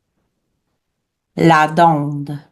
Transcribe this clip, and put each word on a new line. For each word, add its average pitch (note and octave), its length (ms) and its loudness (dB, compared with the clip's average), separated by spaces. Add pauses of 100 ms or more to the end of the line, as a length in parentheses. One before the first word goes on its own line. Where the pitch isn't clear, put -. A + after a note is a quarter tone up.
(1400)
La D#3+ 320 2
dinde. D3 840 -4